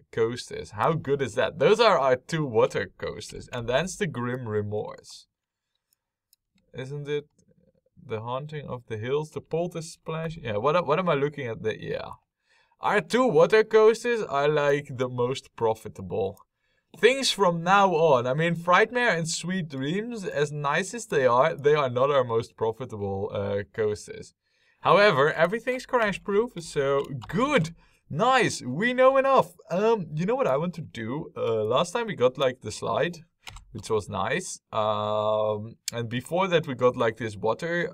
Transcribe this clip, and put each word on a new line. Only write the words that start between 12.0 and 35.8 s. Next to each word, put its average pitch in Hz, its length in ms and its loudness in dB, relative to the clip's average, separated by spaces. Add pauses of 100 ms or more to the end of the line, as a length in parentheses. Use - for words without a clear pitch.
Our 196 220 0
two 254 260 2
water 202 360 6
coasters 220 600 4
are, 143 240 0
like, 143 500 0
the 127 100 -2
most 127 480 -4
profitable. 101 840 -4 (580)
Things 254 340 2
from 175 320 0
now 190 280 4
on. 151 360 4
I 127 60 0
mean, 165 200 0
Frightmare 202 640 2
and 165 80 -4
Sweet 165 440 -6
Dreams, 185 560 -4
as 147 260 -2
nice 147 420 -2
as 233 120 -10
they 143 200 2
are, 131 300 4
they 143 180 4
are 143 160 2
not 123 220 2
our 135 140 2
most 117 320 -4
profitable, 101 760 -4
uh, 101 380 -4
coasters. - 600 -6 (480)
However, 156 500 4
everything's 226 540 -2
crash 214 360 0
proof, 208 380 0
so 139 460 0 (240)
good. 226 440 2 (360)
Nice, 214 520 2
we 160 320 -2
know 254 220 6
enough. 262 380 4 (160)
Um, 208 440 0
you 156 120 -2
know 233 100 0
what 262 120 0
I 135 100 2
want 170 160 -4
to 165 80 -12
do? 117 560 -8
Uh, 110 260 0
last 131 280 0
time 233 160 -4
we 185 80 -8
got, 123 220 2
like, 131 220 0
the 110 140 -10
slide, 139 460 -4 (520)
which 104 180 -12
was 107 200 -2
nice. 107 500 -6 (140)
Um, 107 1040 -2 (160)